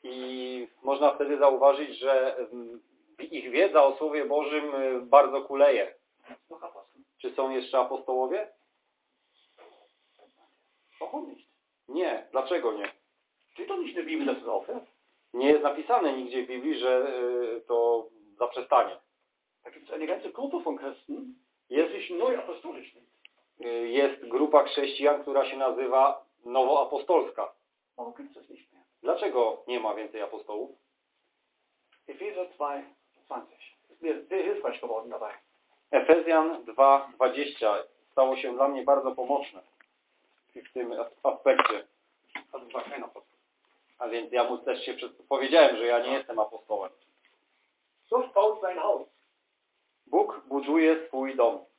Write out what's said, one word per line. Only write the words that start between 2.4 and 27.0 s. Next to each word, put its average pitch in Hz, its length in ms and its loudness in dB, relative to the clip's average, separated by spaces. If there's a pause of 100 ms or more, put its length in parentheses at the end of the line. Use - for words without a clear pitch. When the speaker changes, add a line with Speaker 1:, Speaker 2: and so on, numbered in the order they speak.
Speaker 1:
ich 131 320 -12
wiedza 151 340 6
o 135 120 4
Słowie 151 280 -4
Bożym, 147 500 -2
y, 131 260 -2
bardzo 135 420 6
kuleje. 139 520 4 (560)
Speaker 2:
Noch - 140 -18
Apostel? - 380 -20 (160)
Speaker 1:
Czy 127 160 -8
są 135 160 -2
jeszcze 131 280 -2
apostołowie? 131 720 -2 (2500)
Speaker 2:
Warum - 280 -10
nicht? - 200 -20 (400)
Speaker 1:
Nie. 139 420 -4
Dlaczego 131 420 -2
nie? 104 200 -8 (600)
Speaker 2:
Steht - 160 -12
doch 381 100 -6
nicht 339 120 -6
in 175 60 -10
der 160 80 -6
Bibel, 147 220 -4
dass 123 160 -4
es 113 60 -8
aufhört. - 360 -6 (480)
Speaker 1:
Nie 131 160 0
jest 151 140 6
napisane 151 500 0
nigdzie 127 300 -6
w - 40 -6
Biblii, 127 320 -4
że, 127 280 2 (500)
y, 113 40 -10
to 117 480 0 (300)
zaprzestanie. 127 580 0 (680)
Speaker 2:
Da 123 60 -18
gibt's 156 220 -18
eine 156 140 -8
ganze - 240 -6
Gruppe 277 300 -8
von 135 180 -6
Christen, - 560 -12 (360)
die 127 60 -2
Speaker 1:
Jest 160 160 2
Speaker 2:
sich - 180 -10
neu 240 280 0
apostolisch - 560 -14
nennt. - 140 -20 (520)
Speaker 1:
Y, 117 280 -4
jest 135 400 0
grupa 143 360 6
chrześcijan, 143 580 0
która 139 280 0
się 135 60 -8
nazywa 131 680 2 (200)
nowoapostolska. 139 1080 0 (440)